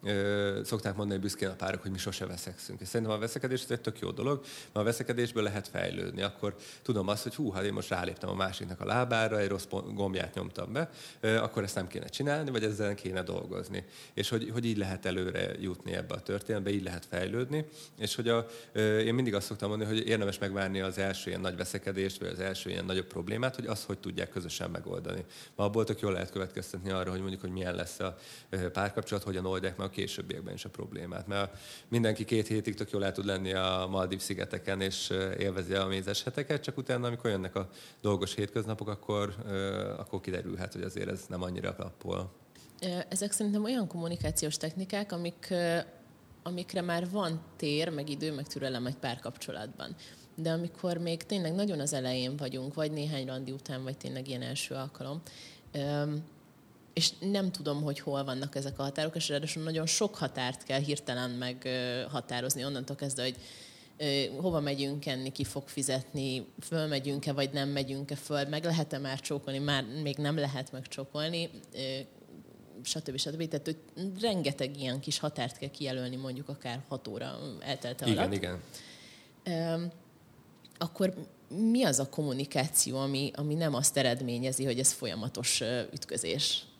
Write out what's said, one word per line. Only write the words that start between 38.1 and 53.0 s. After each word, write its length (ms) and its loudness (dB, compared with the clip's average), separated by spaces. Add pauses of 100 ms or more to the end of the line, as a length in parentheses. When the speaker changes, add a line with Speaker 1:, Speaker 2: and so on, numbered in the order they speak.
Speaker 1:
hétköznapok, 520 0
akkor, 480 0 (120)
ö, 500 0
akkor 220 -4
kiderülhet, 540 -4
hogy 100 -4
azért 260 -2
ez 180 -4
nem 160 -2
annyira 300 -2
klappol. 580 -4 (500)
Speaker 2:
Ö, 60 -4 (220)
ezek 220 0
szerintem 320 2
olyan 240 2
kommunikációs 680 0
technikák, 540 -2
amik, 380 -4
ö, 280 4 (640)
amikre 380 -2
már 280 2
van 320 2 (140)
tér, 340 2
meg 200 -2
idő, 240 -2
meg 140 -4
türelem 380 -2
egy 120 -2
párkapcsolatban. 1000 -6 (400)
De 160 0
amikor 460 0
még 260 -2
tényleg 300 0
nagyon 260 2
az 140 0
elején 440 0
vagyunk, 360 -4
vagy 180 2
néhány 340 0